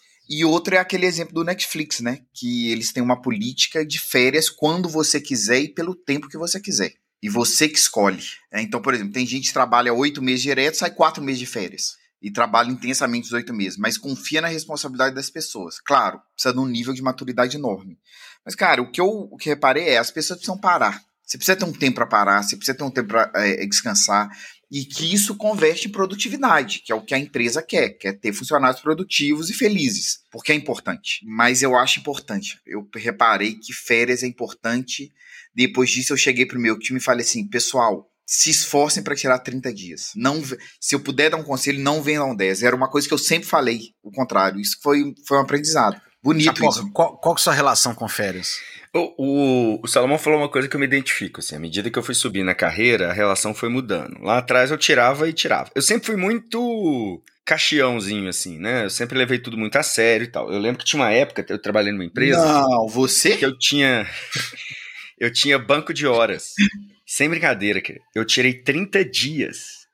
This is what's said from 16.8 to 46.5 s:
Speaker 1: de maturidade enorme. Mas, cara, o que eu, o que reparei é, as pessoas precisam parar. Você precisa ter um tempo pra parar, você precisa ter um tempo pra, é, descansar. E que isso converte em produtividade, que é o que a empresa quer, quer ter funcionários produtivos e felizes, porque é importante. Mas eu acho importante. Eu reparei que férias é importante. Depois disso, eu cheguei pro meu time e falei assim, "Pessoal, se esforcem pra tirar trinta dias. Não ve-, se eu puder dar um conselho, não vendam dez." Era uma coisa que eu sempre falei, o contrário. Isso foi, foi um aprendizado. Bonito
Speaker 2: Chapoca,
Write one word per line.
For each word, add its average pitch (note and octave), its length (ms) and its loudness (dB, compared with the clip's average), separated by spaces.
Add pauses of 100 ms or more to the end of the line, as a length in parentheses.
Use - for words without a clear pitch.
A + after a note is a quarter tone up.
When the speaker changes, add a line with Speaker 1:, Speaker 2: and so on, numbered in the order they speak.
Speaker 1:
de B2+ 80 -8
maturidade B2+ 560 -6
enorme. G2 400 -8 (480)
Mas, - 100 -12
cara, D#3 260 2
o B2 100 -6
que F3 100 -2
eu, F#3+ 60 4
o G#3+ 300 -6
que D3+ 120 -8
reparei D3 400 2
é, B2+ 80 6
as A#2 140 0
pessoas D#3+ 280 -6
precisam G3 200 -6
parar. C#3 420 2 (240)
Você - 120 -8
precisa F#3 200 2
ter F#3+ 80 -2
um D#3 80 -6
tempo C3+ 220 0
pra B2 100 0
parar, G2+ 360 4
você G2+ 140 -4
precisa C3 220 -4
ter D3 60 -6
um C#3 60 -4
tempo A#2 200 -4
pra, A2 260 2
é, G2+ 300 0
descansar. G2+ 640 0 (400)
E C#3 140 -6
que D#3+ 300 -6
isso G3+ 220 0
converte E3+ 520 2
em G3+ 40 -10
produtividade, G3 880 0
que - 120 -6
é A2 40 0
o G#2+ 60 -4
que C#3 120 -6
a C3+ 40 0
empresa C3+ 440 -2
quer, D3 280 0
quer - 240 -8
ter G2+ 200 -6
funcionários C3 480 0
produtivos D#3 680 -2
e A3+ 40 -6
felizes, D#3 640 -2 (100)
porque A2+ 220 -4
é D3+ 40 4
importante. - 680 -6
Mas A#2+ 360 2
eu B2+ 160 4
acho B2 220 2
importante. A2 640 -8
Eu G#2 300 -10
reparei A2 600 2
que B2 180 -16
férias A#2+ 500 2
é B2+ 40 -2
importante. B2 840 -6 (440)
Depois A#2+ 340 4
disso, B2+ 220 0
eu C3+ 60 0
cheguei B2 280 4
pro B2+ 140 -6
meu A2+ 180 2
time B2+ 220 -4
e - 40 -10
falei A#2+ 220 2
assim, G#2 220 -2
"Pessoal, A2+ 640 0 (160)
se - 240 2
esforcem D3 520 2
pra D3 140 -4
tirar C3 240 2
trinta B2+ 340 -8
dias. F2+ 440 -14
Não C#3+ 240 0
ve-, C3 160 -10 (240)
se - 120 -4
eu C#3+ 60 0
puder C#3+ 300 2
dar D#3+ 80 -2
um D#3 60 -6
conselho, C#3+ 360 -4
não D3 240 0
vendam C#3+ 320 0
dez." F#2+ 260 0
Era B2 140 4
uma C3 140 0
coisa C#3+ 180 0
que - 60 0
eu C#3+ 40 2
sempre E3 300 0
falei, A#2+ 460 0 (100)
o G#2 80 -18
contrário. G2 480 0
Isso G#2 220 -4
foi, C#3+ 340 2 (100)
foi C#3 120 2
um C#3 40 6
aprendizado. C#3 580 0 (220)
Bonito D#3 240 4
Speaker 2:
Chapoca, D3+ 340 2